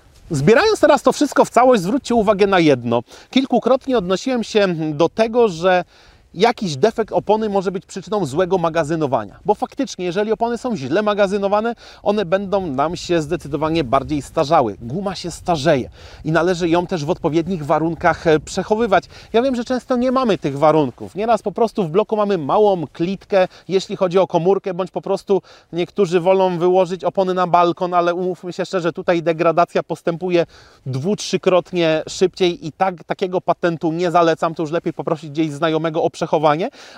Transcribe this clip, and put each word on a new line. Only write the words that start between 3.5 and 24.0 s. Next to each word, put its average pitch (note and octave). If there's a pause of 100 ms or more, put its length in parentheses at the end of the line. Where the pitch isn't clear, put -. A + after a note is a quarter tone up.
odnosiłem G#3+
się G3+ (260)
do D#3+
tego, A#3
że F3+ (500)
jakiś F#3+
defekt G#3
opony G#3+
może G3
być F#3
przyczyną F#3+
złego E3+
magazynowania. D#3
Bo G#3+
faktycznie, A3
jeżeli G3+
opony A#3
są A#3+
źle C#3
magazynowane, G#3 (280)
one G#3
będą F#3+
nam D3
się E3+
zdecydowanie D#3
bardziej C3+
starzały. C#3
Guma F3
się F3
starzeje D3 (360)
i D#3
należy E3+
ją F3
też D#3
w C#3+
odpowiednich D#3+
warunkach, D#3+
e, D#3+
przechowywać. G3 (300)
Ja A3
wiem, C4
że A#3
często B3+
nie B3
mamy B3
tych C#3
warunków. D3
Nieraz A3
po G3+
prostu A3
w D#3+
bloku G#3
mamy G3+
małą F3
klitkę, F#3 (200)
jeśli F#3
chodzi F#3